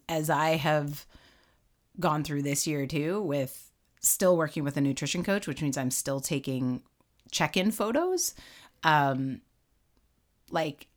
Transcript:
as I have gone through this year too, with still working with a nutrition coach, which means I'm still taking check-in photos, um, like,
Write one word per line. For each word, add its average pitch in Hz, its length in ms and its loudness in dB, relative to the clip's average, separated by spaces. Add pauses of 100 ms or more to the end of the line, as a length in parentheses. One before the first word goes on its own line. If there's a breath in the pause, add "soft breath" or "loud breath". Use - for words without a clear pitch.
as 156 220 -2
I 156 260 2
have 147 500 0 (960 soft breath)
gone 156 240 2
through 143 200 -2
this 143 220 0
year 143 220 0
too, 156 340 -2
with 143 480 -4 (300)
still 180 380 4
working 156 260 0
with 143 140 -2
a 143 40 2
nutrition 139 440 0
coach, 202 200 0
which 147 160 -6
means 143 160 0
I'm 127 140 -2
still 139 300 -4
taking 127 600 -2 (500)
check-in 185 400 0
photos, 311 640 0 (520 loud breath)
um, 135 560 2 (1080)
like, 156 480 -4